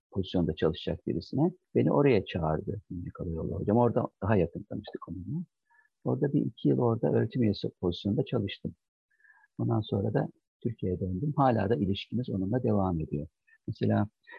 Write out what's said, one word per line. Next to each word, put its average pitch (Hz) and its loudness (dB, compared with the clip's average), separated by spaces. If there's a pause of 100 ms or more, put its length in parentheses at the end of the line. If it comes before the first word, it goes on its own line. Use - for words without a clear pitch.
(100)
pozisyonda 92 -2
çalışacak 82 -2
birisine. 147 -2 (220)
Beni 120 2
oraya 139 4
çağırdı 82 -2 (100)
Müncü 90 -8
Kalayoğlu 82 -6
hocam. 98 2
Orada 120 2 (140)
daha 104 2
yakın 85 0
tanıştık - -12
onunla. 92 -6 (600)
Orada 139 0
bir 147 4
iki - -2
yıl 135 4
orada 120 2
öğretim 117 2
üyesi 110 0 (100)
pozisyonda 101 0
çalıştım. 98 -4 (840)
Ondan 117 2
sonra 107 0
da 110 0 (340)
Türkiye'ye 92 -2
döndüm. 95 -2
Hala 113 4
da 120 2
ilişkimiz 104 -2
onunla 107 0
devam 95 2
ediyor. 73 -4 (420)
Mesela 107 2 (300)